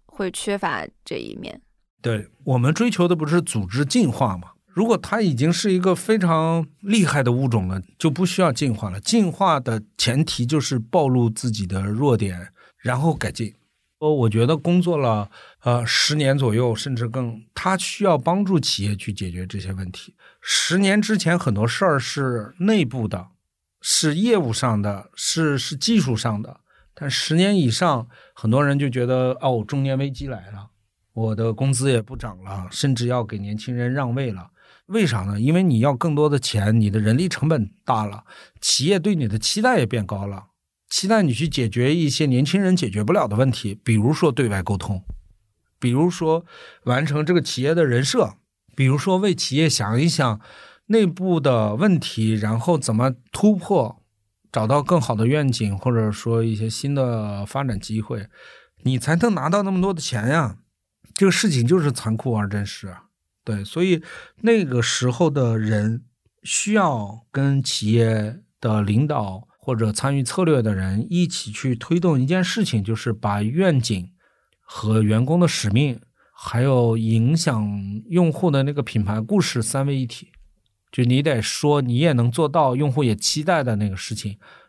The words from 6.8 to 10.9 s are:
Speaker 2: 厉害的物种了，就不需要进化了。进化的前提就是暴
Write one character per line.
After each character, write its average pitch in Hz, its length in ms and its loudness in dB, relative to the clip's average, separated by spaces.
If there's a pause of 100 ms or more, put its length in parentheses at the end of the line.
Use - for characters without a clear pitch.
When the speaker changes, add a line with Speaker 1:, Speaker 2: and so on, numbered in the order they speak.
Speaker 2:
厉 202 240 2
害 143 180 0
的 120 100 2
物 131 160 2
种 104 200 0
了， 95 140 -4 (160)
就 160 120 2
不 156 140 -2
需 180 160 0
要 175 100 4
进 127 220 -2
化 104 160 -6
了。 92 120 -8
进 202 300 2
化 165 300 0
的 113 220 -2 (160)
前 131 260 2
提 120 220 -4
就 151 120 2
是 131 200 -2
暴 139 300 2